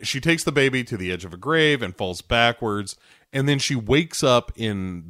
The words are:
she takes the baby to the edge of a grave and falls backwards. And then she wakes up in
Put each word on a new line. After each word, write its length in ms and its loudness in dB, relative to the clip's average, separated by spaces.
she 180 -4
takes 240 0
the 80 -2
baby 340 2
to 120 -6
the 140 -4
edge 120 -6
of 120 -12
a 20 -14
grave 460 0
and 120 -6
falls 260 -6
backwards. 720 0
And 160 0
then 120 2
she 160 -2
wakes 480 0
up 320 4
in 540 -4